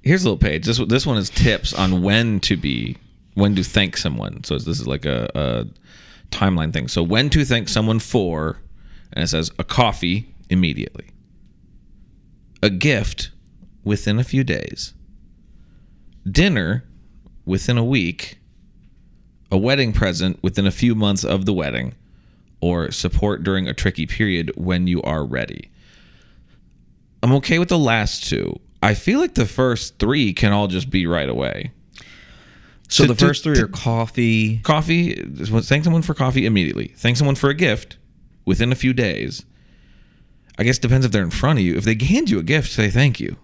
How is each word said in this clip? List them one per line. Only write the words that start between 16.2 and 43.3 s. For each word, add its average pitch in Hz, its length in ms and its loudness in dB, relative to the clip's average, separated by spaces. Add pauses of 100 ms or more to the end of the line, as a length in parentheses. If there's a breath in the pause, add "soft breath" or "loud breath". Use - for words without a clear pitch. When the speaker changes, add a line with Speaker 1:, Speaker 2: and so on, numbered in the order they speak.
Speaker 1:
Dinner 123 540 2 (600)
within 95 340 0
a 117 60 2
week. 107 540 -2 (1120)
A 98 80 0
wedding 123 340 0
present 92 500 0
within 98 240 0
a 92 40 4
few 117 240 2
months 101 300 0
of 95 220 0
the 104 60 2
wedding. 62 420 -4 (680 soft breath)
Or 85 300 0
support - 520 -2
during 95 260 0
a 65 60 -4
tricky 78 320 -6
period 90 480 -2
when 90 320 -2
you 87 160 0
are 76 220 -4
ready." 60 460 -8 (1500 soft breath)
I'm 120 140 4
okay 160 220 2
with 175 120 0
the 175 80 4
last 113 460 2
two. 50 360 -4 (220)
I 104 100 4
feel 233 260 2
like 339 160 0
the 110 120 2
first 123 520 -2
three 113 360 2
can 104 180 2
all 104 160 2
just 92 220 -4
be 92 160 2
right 82 220 0
away. 60 440 -4 (1200 loud breath)
Speaker 2:
So - 140 4
Speaker 1:
To, 123 40 4
Speaker 2:
the 120 60 2
Speaker 1:
to, 170 140 4
Speaker 2:
first - 140 0
three 151 120 0
Speaker 1:
to 110 100 4
Speaker 2:
are 101 40 -6
coffee. 113 920 0
Speaker 1:
Coffee. 160 560 0
Thank 113 720 0
someone 165 180 4
for 156 100 -2
coffee 131 320 0
immediately. 85 520 0
Thank 120 200 2
someone 139 180 2
for 139 140 0
a 143 60 2
gift 151 420 -2 (480)
within 113 280 2
a - 20 0
few 127 180 0
days. 90 540 -4 (1120 soft breath)
I 104 60 0
guess 123 120 2
it - 60 -4
depends 127 240 4
if 104 60 0
they're 104 120 2
in 82 60 -2
front 139 300 2
of 95 40 2
you. 87 140 0
If 98 60 -4
they 113 200 2
hand 226 240 2
you 113 100 2
a 82 40 -4
gift, 139 280 0
say 104 200 0
thank 123 300 4
you. 50 240 -6